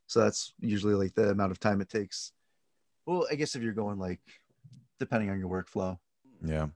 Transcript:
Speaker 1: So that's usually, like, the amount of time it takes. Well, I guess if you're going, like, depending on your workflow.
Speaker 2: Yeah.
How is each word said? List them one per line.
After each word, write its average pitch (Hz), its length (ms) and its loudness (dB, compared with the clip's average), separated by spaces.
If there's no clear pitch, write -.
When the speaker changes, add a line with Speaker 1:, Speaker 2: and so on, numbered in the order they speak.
Speaker 1:
So 113 140 4
that's - 400 2
usually, 104 340 2
like, 98 200 2
the 107 160 4
amount 98 200 2
of 92 80 -6
time 101 220 2
it 95 80 -6
takes. - 420 -6
Well, 170 240 0
I 151 60 -2
guess 147 200 -2
if 123 60 -4
you're 113 120 -2
going, 104 260 -2
like, 92 220 -4
depending 110 320 0
on 98 100 -2
your 92 100 -4
workflow. 92 500 -4
Speaker 2:
Yeah. 78 320 0